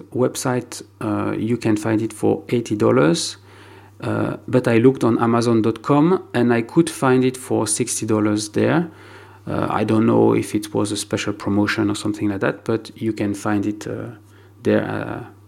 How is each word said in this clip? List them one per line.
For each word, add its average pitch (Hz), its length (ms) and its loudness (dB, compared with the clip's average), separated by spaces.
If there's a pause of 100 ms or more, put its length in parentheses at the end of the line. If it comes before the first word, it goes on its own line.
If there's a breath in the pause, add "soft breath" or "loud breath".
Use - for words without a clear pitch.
(120)
website, 127 720 -2 (180)
uh, 104 360 -4
you 110 200 -2
can 110 200 0
find 110 240 0
it 110 120 -4
for 104 380 0
eighty 117 260 -2
dollars, 127 640 2 (600 loud breath)
uh, 107 360 -4 (100)
but 127 220 2
I 117 100 4
looked 131 240 4
on 120 180 2
Amazon 117 420 2
dot 113 200 -2
com 151 400 2 (100)
and 120 200 2
I 117 100 2
could 165 260 2
find 131 360 2
it 127 120 0
for 110 300 -2
sixty - 400 -4
dollars 107 440 0
there. 127 380 2 (600 loud breath)
Uh, - 200 -2
I 101 140 0
don't 110 240 4
know 113 260 4
if 113 220 -2
it 104 180 -4
was 107 200 -2
a 101 40 -6
special - 360 -4
promotion 104 580 0
or 104 60 -2
something 104 320 -4
like 98 120 -4
that, - 240 -2
but 113 300 -4
you 113 180 -4
can 101 220 -2
find 104 320 -2
it, 104 180 -6
uh, 113 260 -10 (520 soft breath)
there, 107 220 2
uh, 107 400 -8 (240)